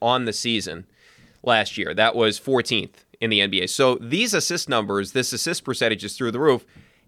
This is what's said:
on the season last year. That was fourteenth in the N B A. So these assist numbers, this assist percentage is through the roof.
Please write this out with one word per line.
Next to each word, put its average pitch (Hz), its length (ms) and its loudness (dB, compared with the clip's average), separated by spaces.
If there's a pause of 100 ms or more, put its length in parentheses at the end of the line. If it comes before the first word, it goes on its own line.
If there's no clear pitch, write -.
on 123 240 2
the 110 80 -2
season 90 540 -4 (560)
last 110 340 2
year. 87 180 -4
That 110 200 4
was 110 240 2
fourteenth 120 680 -2 (160)
in 113 100 0
the 104 100 4
N 101 100 2
B 92 120 0
A. 92 60 -2
So 131 320 2
these 202 340 -2
assist 170 340 -2
numbers, 101 440 -2
this 127 200 -2
assist 160 320 -4
percentage 113 400 0
is 104 120 -10
through 123 140 -2
the 120 100 -2
roof. 143 240 4 (440)